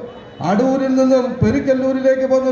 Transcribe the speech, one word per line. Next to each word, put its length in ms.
അടൂരിൽ 500
നിന്നും 260
പെരിക്കല്ലൂരിലേക്ക് 880
പോകുന്ന 220